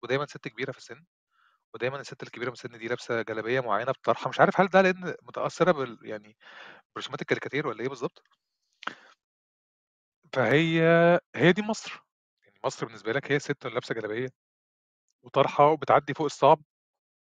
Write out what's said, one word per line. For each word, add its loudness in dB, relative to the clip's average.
ودايمًا -2
سِت -14
كبيرة -8
في -18
السِن، -20
ودايمًا -6
السِت -16
الكبيرة -8
في -18
السِن -16
دي -8
لابسة -4
جلابية -4
معيّنة -2
بطرحة، -4
مش -2
عارف 4
هل 2
ده 6
لأن -2
متأثّرة 0
بال-، -6
يعني -14
برسومات -10
الكاريكاتير -4
والّا -6
إيه -4
بالضبط؟ -10
فهي، 2
هي 6
دي -2
مصر، -8
يعني -20
مصر -4
بالنسبة -8
لك -4
هي 0
سِت -8
لابسة -6
جلابية -6
وطرحة 4
وبتعدّي 2
فوق -4
الصعب 4